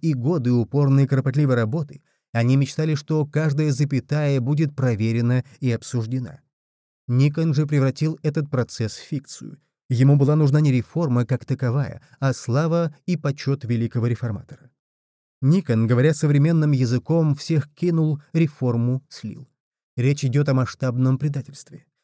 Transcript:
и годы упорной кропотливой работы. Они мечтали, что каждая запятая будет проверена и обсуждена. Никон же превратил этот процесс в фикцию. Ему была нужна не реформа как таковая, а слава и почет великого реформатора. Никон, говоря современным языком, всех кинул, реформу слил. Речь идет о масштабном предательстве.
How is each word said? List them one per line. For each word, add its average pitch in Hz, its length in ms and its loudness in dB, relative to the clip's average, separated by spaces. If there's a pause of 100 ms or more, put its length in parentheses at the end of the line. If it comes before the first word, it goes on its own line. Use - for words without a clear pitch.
и 160 140 0
годы 123 360 0
упорной 135 540 2
кропотливой 135 480 2
работы. 117 480 -2 (320)
Они 120 240 2
мечтали, 156 380 0
что 151 320 -2
каждая 151 440 0
запятая 143 680 0
будет 147 340 -2
проверена 117 680 0 (140)
и 127 100 -2
обсуждена. 117 680 -6 (680)
Никон 147 460 2
же 147 140 0
превратил 147 560 0
этот 147 260 -2
процесс 120 440 -4
в - 100 -14
фикцию. - 560 -12 (300)
Ему 135 280 6
была 139 180 4
нужна 147 240 4
не 151 120 2
реформа 123 520 0
как 120 220 -4
таковая, 123 560 -4 (180)
а 135 140 0
слава 160 600 -2 (100)
и 180 100 -2
почет 143 480 -4
великого 113 440 -2
реформатора. - 640 -6 (680)
Никон, 127 460 2
говоря 127 300 2
современным 151 560 2
языком, 135 640 0
всех 151 400 -4
кинул, 156 480 -2 (100)
реформу 127 720 0
слил. - 400 -14 (480)
Речь 139 300 0
идет 143 240 0
о 135 60 2
масштабном 131 640 0
предательстве. - 680 -8 (180)